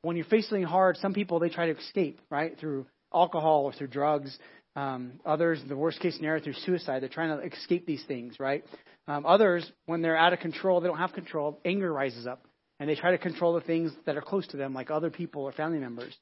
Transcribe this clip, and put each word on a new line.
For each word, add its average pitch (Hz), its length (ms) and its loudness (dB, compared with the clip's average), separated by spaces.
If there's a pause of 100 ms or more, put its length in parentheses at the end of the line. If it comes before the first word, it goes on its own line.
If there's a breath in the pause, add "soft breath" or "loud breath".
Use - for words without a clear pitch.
When 170 160 -2
you're 160 80 -4
facing 220 240 2
something 196 140 0
hard, 180 340 4
some 202 160 -2
people, 185 260 0
they 170 100 2
try 170 180 0
to 156 120 0
escape, - 400 -2 (100)
right, 151 300 -4
through 139 280 -6 (260)
alcohol 160 500 4
or 139 80 -2
through 139 160 -8
drugs. 143 500 -2 (380 loud breath)
Um, 131 500 -6
others, 160 400 2
the 139 120 -6
worst 156 240 -2
case 175 160 -2
scenario, 156 260 -2
through 131 120 -6 (100)
suicide. 160 360 0
They're 131 60 -6
trying 160 220 -4
to 151 160 -4
escape 175 400 -4
these 143 240 -4
things, 120 320 -8
right? 139 240 -2 (420 loud breath)
Um, 147 180 -4
others, 180 460 6 (140)
when 165 160 -2
they're 165 160 2
out 175 160 6
of 175 60 -2
control, 180 420 2
they 180 80 0
don't 156 80 -2
have 180 160 -2
control, 151 500 -4
anger 180 300 0
rises 123 340 -2
up, 127 180 -10 (360)
and 147 80 -2
they 151 60 4
try 180 160 2
to 180 60 4
control 170 360 0
the 165 80 0
things 165 320 0 (120)
that 147 120 -2
are 147 40 -4
close 196 260 -2
to 143 100 -12
them, 135 160 -4
like 131 180 -6
other 156 180 0
people 156 340 -8
or 135 100 -6
family 156 260 -4
members 123 420 -10